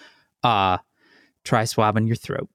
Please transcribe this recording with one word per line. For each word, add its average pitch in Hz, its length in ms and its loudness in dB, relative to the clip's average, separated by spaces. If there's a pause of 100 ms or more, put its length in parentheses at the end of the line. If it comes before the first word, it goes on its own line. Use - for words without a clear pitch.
(420)
uh, 98 340 2 (640)
try 113 220 0
swabbing 110 420 0
your 113 100 0
throat. - 380 -8